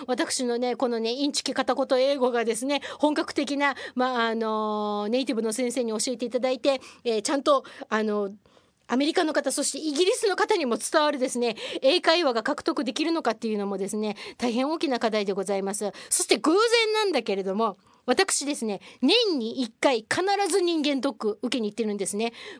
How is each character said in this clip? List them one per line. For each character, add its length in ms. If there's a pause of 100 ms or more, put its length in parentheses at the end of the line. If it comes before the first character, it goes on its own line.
私 380
の 140
ね、 180
こ 120
の 100
ね、 140
イ 140
ン 60
チ 100
キ 120
片 200
言 260
英 160
語 140
が 140
で 100
す 120
ね、 140 (180)
本 160
格 200
的 220
な、 180 (200)
ま 320
あ、 20
あ 60
の、 720
ネ 120
イ 60
テ 60
ィ 40
ブ 60
の 100
先 200
生 120
に 80
教 60 (100)
え 80
て 100
い 40
た 100
だ 100
い 100
て、 200 (240)
え 140
ー、 40
ち 80
ゃ 60
ん 60
と、 220 (240)
あ 140
の、 280 (580)
ア 80
メ 100
リ 80
カ 100
の 80
方、 180
そ 120
し 100
て 60
イ 140
ギ 120
リ 80
ス 160
の 80
方 200
に 80
も 120
伝 260
わ 80
る 80
で 100
す 100
ね、 180 (260)
英 180
会 220
話 100
が 100
獲 200
得 220
で 80
き 120
る 60
の 120
か 100
っ 20
て 140
い 60
う 40
の 80
も 120
で 100
す 80
ね、 200 (220)
大 140
変 160
大 100
き 100
な 120
課 100
題 140
で 80
ご 100
ざ 140
い 60
ま 120
す。 180 (160)
そ 140
し 60
て 100
偶 140
然 80 (320)
な 120
ん 80
だ 100
け 120
れ 80
ど 120
も、 220 (300)
私 400
で 80
す 100
ね、 160 (220)
年 360
に 240
一 180
回 220
必 200 (260)
ず 120
人 240
間 160
ド 100
ッ 60
ク 260
受 160
け 20
に 100
行 20
っ 20
て 80
る 100
ん 40
で 100
す 100
ね。 160 (280)